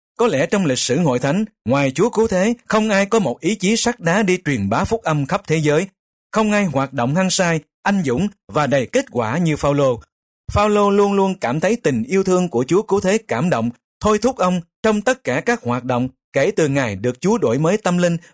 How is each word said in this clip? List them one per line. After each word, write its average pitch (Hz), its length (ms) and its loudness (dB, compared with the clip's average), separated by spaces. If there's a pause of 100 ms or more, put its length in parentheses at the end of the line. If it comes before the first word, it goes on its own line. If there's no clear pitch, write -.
(180)
Có 233 80 2
lẽ 160 200 0
trong 190 200 0
lịch 127 120 0
sử 131 220 0
hội 135 180 2
thánh, 160 260 0 (200)
ngoài 135 260 0
Chúa 185 200 0
cứu 226 180 0
thế, 202 260 0 (120)
không 214 220 0
ai 196 180 2
có 226 120 0
một 135 220 -2
ý 185 140 -2
chí 220 220 0
sắt 240 240 -2
đá 180 220 0
đi 185 220 2
truyền 110 240 -2
bá 127 160 0
phúc 226 180 -2
âm 151 240 -2
khắp 190 200 -4
thế 160 100 0
giới. 156 300 2 (460)
Không 214 200 0
ai 202 120 2
hoạt 135 280 -2
động 131 220 -2
hăng 185 160 0
say, 170 300 0 (220)
anh 196 220 0
dũng 139 240 0 (240)
và 147 140 0
đầy 131 200 2
kết 269 240 0
quả 117 280 -2
như 160 180 0
Phaolô. 143 440 0 (520)
Phaolô 208 380 2
luôn 202 220 2
luôn 190 220 0
cảm 139 260 -4
thấy 190 160 0
tình 131 260 0
yêu 185 220 0
thương 180 240 2
của 123 200 -2
Chúa 180 140 2
cứu 202 180 -2
thế 190 180 0
cảm 139 320 -4
động, 120 200 -2 (300)
thôi 214 180 0
thúc 254 180 0
ông 180 240 0 (220)
trong 214 200 0
tất - 220 -2
cả 131 220 -2
các - 160 -2
hoạt 123 220 -4
động 123 240 0 (240)
kể 139 180 2
từ 165 180 2
ngày 135 280 -2
được 123 240 -4
Chúa 214 180 2
đổi 120 200 0
mới 165 180 2
tâm 180 220 -2
linh 175 180 2 (180)